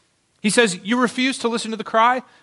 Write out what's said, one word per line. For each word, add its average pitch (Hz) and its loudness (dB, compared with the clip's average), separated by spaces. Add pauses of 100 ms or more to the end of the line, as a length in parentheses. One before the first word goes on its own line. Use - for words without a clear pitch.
(400)
He 208 -2
says, 190 2
"You 214 -2
refuse 254 0
to 233 -2
listen 220 -6
to 220 -8
the 208 -8
cry 240 2 (200)